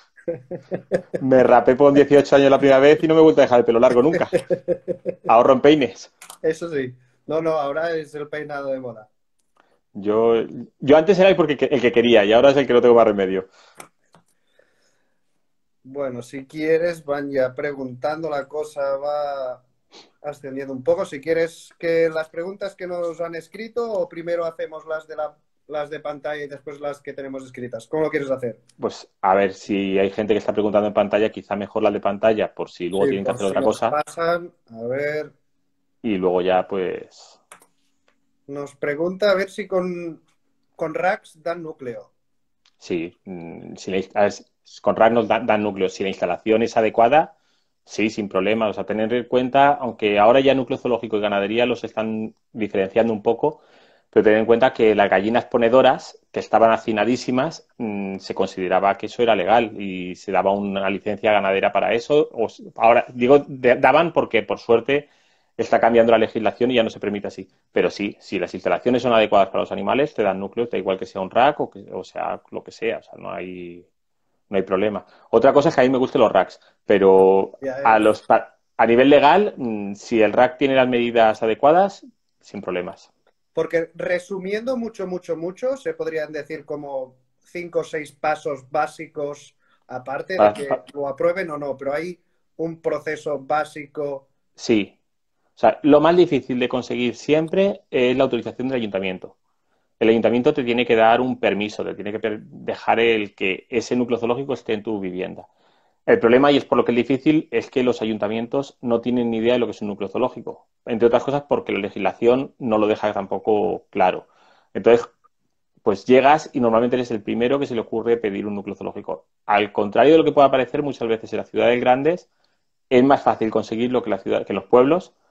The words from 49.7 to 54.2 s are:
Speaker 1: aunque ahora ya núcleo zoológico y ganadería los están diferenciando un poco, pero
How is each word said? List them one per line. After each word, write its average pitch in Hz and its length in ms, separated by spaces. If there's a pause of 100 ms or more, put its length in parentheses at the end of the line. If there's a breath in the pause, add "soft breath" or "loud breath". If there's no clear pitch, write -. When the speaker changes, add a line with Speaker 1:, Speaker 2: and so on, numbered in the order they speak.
Speaker 1:
aunque 110 460
ahora 117 220
ya 135 140
núcleo 131 240
zoológico 113 380
y 101 40
ganadería 104 460
los 120 180
están 110 500 (180)
diferenciando 104 600
un 104 100
poco, 147 380 (500 soft breath)
pero 107 140